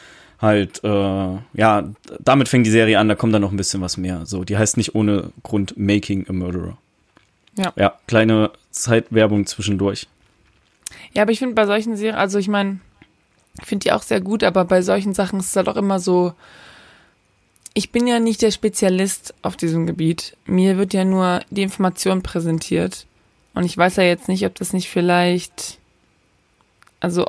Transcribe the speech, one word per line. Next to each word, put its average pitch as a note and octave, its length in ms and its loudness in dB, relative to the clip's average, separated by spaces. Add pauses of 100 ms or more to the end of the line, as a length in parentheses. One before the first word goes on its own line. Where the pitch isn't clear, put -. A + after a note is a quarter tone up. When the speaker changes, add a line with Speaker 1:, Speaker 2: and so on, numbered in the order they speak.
(400)
Speaker 1:
halt, G#2 440 2
äh, - 40 -2
ja, G2+ 1000 0 (300)
damit C3 280 4
fängt B2 180 4
die A2 60 2
Serie A2 260 6
an, G#2+ 120 4
da G#2 60 2
kommt A2 180 2
dann G#2+ 80 4
noch G2 100 -2
ein G2+ 60 -2
bisschen F#2+ 240 -4
was F2+ 160 -6
mehr. F2+ 280 -6
So, F#2 200 -8
die G2+ 120 -4
heißt G#2+ 200 0
nicht A2 180 -2
ohne G#2 360 0 (120)
Grund G2+ 340 -4
Making G2 520 0
a G2 40 -6
Murderer. F2+ 440 -6 (800)
Speaker 2:
Ja. F#3+ 180 -2
Speaker 1:
Ja, G2 320 0
kleine A2 440 4 (200)
Zeitwerbung A2 720 2
zwischendurch. G2 640 -4 (1040)
Speaker 2:
Ja, G3+ 100 2
aber G#3+ 80 4
ich A3 80 0
find B3+ 160 -4
bei A3 100 4
solchen G#3+ 320 -2
Serien, G#3+ 180 -2
also G3 240 0
ich F#3+ 80 -2
mein, G3 320 -2 (800)
ich - 80 -18
find G3 160 -4
die - 80 2
auch G#3 100 0
sehr G#3 200 -2
gut, G#3 240 -2
aber F#3 180 2
bei F#3 180 2
solchen G3 320 0
Sachen F#3+ 280 -2
ist F#3 60 -8
es - 100 -6
halt F#3 100 0
auch G3+ 80 -2
immer G3 240 0
so, F3+ 340 0 (1400)
ich - 180 -4
bin A#3+ 160 0
ja A#3+ 120 2
nicht A3+ 220 0
der A3 100 4
Spezialist F#3+ 880 -2
auf - 160 -8
diesem E3 280 0
Gebiet. E3 500 -2 (100)
Mir F#3 320 2
wird G3 160 0
ja F#3+ 120 0
nur F#3 440 2
die G3+ 120 -4
Information F#3+ 640 0
präsentiert. E3+ 800 -4 (480)
Und F3 120 -2
ich E3+ 120 -6
weiß F3+ 200 2
ja G3 60 4
jetzt F3 260 2
nicht, F#3+ 160 -2
ob F#3+ 100 -4
das - 180 -6
nicht F#3 160 -4
vielleicht, F3 880 0 (1200)
also F3 300 -2